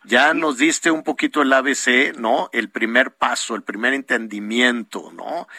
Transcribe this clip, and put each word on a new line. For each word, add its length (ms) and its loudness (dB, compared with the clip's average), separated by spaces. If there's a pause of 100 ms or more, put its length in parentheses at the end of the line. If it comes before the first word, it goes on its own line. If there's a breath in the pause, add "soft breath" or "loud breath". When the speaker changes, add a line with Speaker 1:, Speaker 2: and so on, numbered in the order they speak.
Speaker 1:
Ya 300 4
Speaker 2:
Sí. 40 -2
Speaker 1:
nos 200 0
diste 340 2
un 100 0
poquito 400 -2
el 120 2
A 80 6
B 140 0
C, 420 2
¿no? 340 0
El 180 -4
primer 420 0
paso, 440 -2
el 80 -8
primer 300 -2
entendimiento, 1200 -2
¿no? 340 -8 (120)